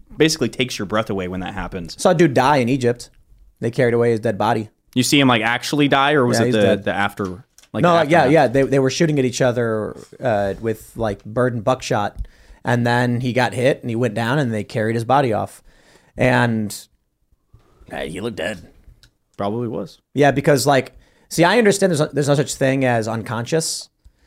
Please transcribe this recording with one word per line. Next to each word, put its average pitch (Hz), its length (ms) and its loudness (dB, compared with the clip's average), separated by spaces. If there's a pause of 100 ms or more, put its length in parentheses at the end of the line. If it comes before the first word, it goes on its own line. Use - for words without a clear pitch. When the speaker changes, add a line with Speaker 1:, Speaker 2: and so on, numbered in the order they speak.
(160)
Speaker 1:
basically 151 340 2
takes - 280 -4
your 104 80 -6
breath 107 240 -4
away 95 180 -4
when 92 120 -8
that 92 160 -8
happens. 87 440 -10
Speaker 2:
Saw 190 120 2
a 180 40 2
dude 156 200 2
die 135 220 4
in 120 120 0
Egypt. 120 400 -2 (500)
They 117 120 -4
carried 120 240 0
away 120 160 2
his 110 80 0
dead 107 180 -4
body. 107 320 -2 (240)
Speaker 1:
You 127 100 2
see 147 160 2
him, 135 80 4
like, 117 140 4
actually 127 480 0
die, 139 240 2
or 139 120 4
was 117 140 0
Speaker 2:
Yeah, 113 40 2
Speaker 1:
it - 40 2
Speaker 2:
he's 120 80 0
Speaker 1:
the, 107 60 4
Speaker 2:
dead. 101 240 2
Speaker 1:
the 101 80 -2
after, 101 320 -4 (480)
like, 110 100 -2
Speaker 2:
No, 175 60 4
Speaker 1:
the 175 60 4
Speaker 2:
like, 156 140 2
yeah, 165 100 4
Speaker 1:
aftermath? 135 140 4
Speaker 2:
yeah. 151 140 6
They, 135 160 2
they 135 160 2
were 131 100 2
shooting 151 300 0
at 127 60 2
each 123 160 -4
other, 113 520 -2 (280)
uh, 101 400 0
with, 110 340 -8
like, 110 300 -6
bird 120 280 -2
and 110 120 -8
buckshot, 127 600 -2 (360)
and 120 240 0
then 120 320 0
he 123 140 -2
got 117 200 0
hit, 127 280 0
and 131 80 -8
he 113 80 -4
went 117 160 -2
down, 117 260 -2
and 120 140 -2
they 104 100 -4
carried 113 320 -2
his 117 80 -2
body 127 300 2
off, 101 280 -6 (540)
and, 120 720 0 (1040)
uh, 71 120 -8
he 80 180 -10
looked 113 160 -8
dead. 90 340 -8 (640)
Speaker 1:
Probably 110 320 -4
was. - 320 -10 (140)
Speaker 2:
Yeah, 139 180 4
because, 139 340 2
like, 135 280 2 (340)
see, - 160 0
I 190 140 4
understand 202 360 4
there's, 151 200 0
there's 139 160 0
no 143 60 4
such 143 200 -2
thing 135 300 0
as 117 200 2
unconscious. 117 840 -4 (380)